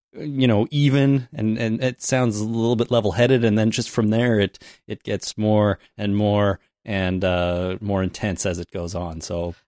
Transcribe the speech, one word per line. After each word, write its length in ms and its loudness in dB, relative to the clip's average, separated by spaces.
you 340 -2
know, 220 2
even, 640 2
and, 240 -2
and 260 -2
it 200 -4
sounds 360 0
a 60 -2
little 300 0
bit 160 0
level-headed, 520 4
and 140 4
then 140 2
just 180 -4
from 200 0
there, 300 2
it, 200 0
it 140 -10
gets 360 -6
more 420 2
and 180 -2
more 440 2
and, 380 -2
uh, 580 -2
more 220 -2
intense 420 -4
as 140 -4
it 100 -10
goes 240 -6
on. 280 -8
So, 340 -6